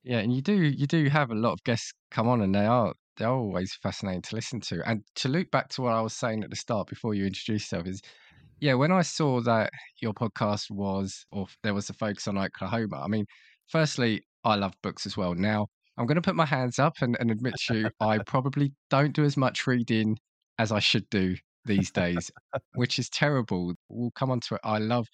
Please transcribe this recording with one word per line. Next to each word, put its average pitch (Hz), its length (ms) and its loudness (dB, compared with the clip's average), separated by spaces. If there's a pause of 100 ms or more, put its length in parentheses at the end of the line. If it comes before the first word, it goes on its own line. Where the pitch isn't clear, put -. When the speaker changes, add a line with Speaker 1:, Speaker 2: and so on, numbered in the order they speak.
Speaker 1:
Yeah, 123 140 -2
and 117 180 0
you 135 60 0
do, 202 120 0
you 147 340 2
do 156 200 2
have 143 240 2
a 110 40 -2
lot 107 180 2
of 90 100 -8
guests - 300 -2 (180)
come 113 160 0
on, 123 140 4
and 98 120 2
they 101 120 4
are, 113 280 2 (220)
they 110 100 -4
are 127 100 2
always 95 460 -2
fascinating 95 420 -4
to - 120 -8
listen 113 260 -6
to. 85 280 -6
And 107 140 -2 (120)
to - 140 -2
loop 165 220 -2
back 131 180 0
to - 140 -8
what 120 100 0
I 113 80 2
was 110 120 -4
saying 110 300 -4
at - 60 -10
the 110 60 -10
start 104 340 -4
before 107 240 -4
you 98 120 0
introduced 101 460 -4
yourself 90 160 -4
is, 95 140 -8 (580)
yeah, 139 140 2
when 143 180 4
I 185 120 4
saw 135 380 0
that 113 300 2 (300)
your 110 120 -2
podcast 104 560 -2
was, 98 600 -4
or 101 120 -6
f-, - 200 -12
there 107 100 0
was 101 160 -4
a - 40 -12
focus 208 340 -6
on 202 100 -2
Oklahoma, 196 600 -4
I 71 100 -6
mean, 107 180 0 (420)
firstly, 131 580 0 (180)
I 110 120 4
love 98 260 0
books - 240 -6
as 98 100 -8
well. 90 200 0
Now, 104 320 0 (300)
I'm 120 100 -2
gonna 156 140 2
put 175 140 0
my 160 100 2
hands 131 340 0
up 147 220 4
and, 120 180 2
and 117 120 2
admit 117 220 0 (140)
to 113 100 2
you, 107 120 0 (100)
I 110 180 4
Speaker 2:
<laughs> 107 80 -2
Speaker 1:
probably 139 480 0 (160)
don't 139 240 4
do 151 100 2
as 143 140 2
much 127 280 2
reading 113 520 2 (400)
as 110 140 2
I 104 80 2
should - 300 0
do 92 280 2 (280)
these 98 260 2
days, 87 400 0 (220)
Speaker 2:
<laughs> - 220 -8
Speaker 1:
which 123 240 0
is 120 100 -4
terrible. 104 680 0 (140)
We'll 117 220 -6
come 131 200 -2
on 123 100 0
to - 140 -6
it. - 80 -8
I 107 160 0
love 113 340 0